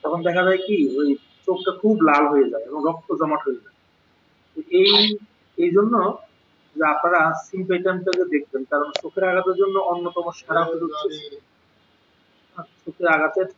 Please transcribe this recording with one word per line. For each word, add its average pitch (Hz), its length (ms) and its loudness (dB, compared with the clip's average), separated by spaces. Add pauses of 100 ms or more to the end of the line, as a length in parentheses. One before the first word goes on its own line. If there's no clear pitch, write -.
তখন 156 200 -4
দেখা 175 200 2
যায় 185 240 4
কি 208 100 2 (220)
ওই 147 100 2 (380)
চোখটা 180 340 -2
খুব 214 220 4
লাল 147 260 6
হয়ে 139 220 2
যায় 113 120 -6
এবং 147 260 -10
রক্ত 165 200 -6 (120)
জমাট 151 260 -2
হয়ে 123 160 -6
যায়। - 140 -20 (760)
তো - 40 -12 (120)
এই, 190 240 4 (640)
এই 170 200 0
জন্য 220 180 4 (800)
যে 156 160 0
আপনারা 170 280 2 (280)
সিম্পেটামটাকে 185 760 -2
দেখবেন, 139 400 -4
কারণ 147 240 -2 (140)
চোখের 185 220 -4
আঘাতের 185 320 0
জন্য 196 220 0
অন্যতম 175 520 -2
সেরা 165 320 -2
ওষুধ 165 200 -4
হচ্ছে, 151 540 -8 (1500)
চোখের - 220 -6
আঘাতের 170 520 2